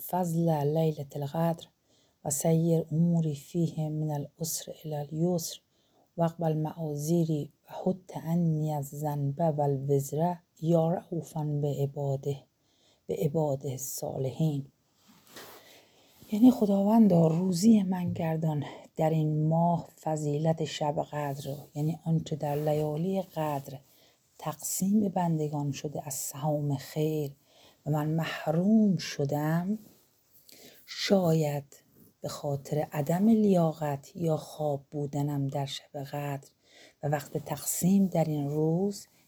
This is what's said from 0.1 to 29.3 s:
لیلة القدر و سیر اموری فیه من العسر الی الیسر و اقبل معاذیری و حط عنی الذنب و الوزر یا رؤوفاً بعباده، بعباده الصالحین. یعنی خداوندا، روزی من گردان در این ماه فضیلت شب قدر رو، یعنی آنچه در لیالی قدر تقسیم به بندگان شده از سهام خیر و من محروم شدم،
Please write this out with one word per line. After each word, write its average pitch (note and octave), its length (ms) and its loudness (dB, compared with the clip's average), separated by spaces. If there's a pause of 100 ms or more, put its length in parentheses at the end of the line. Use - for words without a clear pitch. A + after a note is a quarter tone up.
لیلة D3+ 680 0
القدر E3 520 -2 (580)
و D#3+ 40 -4
سیر E3 600 2
اموری E3 440 2
فیه D#3+ 540 -4
من D#3 220 -4
العسر D3 600 -6 (140)
الی D3+ 100 -6
الیسر D#3+ 600 -2 (600)
و E3+ 60 2
اقبل E3 300 0
معاذیری D#3 1000 -2 (180)
و - 40 -16 (100)
حط - 420 -4
عنی D#3+ 480 2
الذنب C#3+ 680 -4 (180)
و D3 40 0
الوزر C#3+ 720 0 (260)
یا E3 300 4
رؤوفاً D3+ 720 -4
بعباده، C#3 720 -4 (720)
بعباده D3 640 -2
الصالحین. C#3 920 -4 (1700)
یعنی A#3 200 8
خداوندا، G3+ 760 6
روزی F#3 560 4
من F3+ 300 -2
گردان D#3+ 500 0 (320)
در D#3+ 140 2
این D#3 380 2
ماه E3 420 2 (120)
فضیلت D#3 640 0
شب D3 300 -2 (160)
قدر C#3+ 400 -6
رو، C#3+ 60 -8 (180)
یعنی D#3 300 -2
آنچه D#3+ 300 0
در C#3+ 200 -2
لیالی D3+ 680 0
قدر D3 580 -6 (600)
تقسیم F#3+ 600 -2
به G3+ 100 2
بندگان D3+ 640 0
شده - 360 -8
از C#3+ 60 -8
سهام D3 600 -2
خیر D3+ 560 -4 (540)
و C#3+ 60 -4
من D3+ 180 0
محروم F3 880 2
شدم، D#3 840 -2 (1080)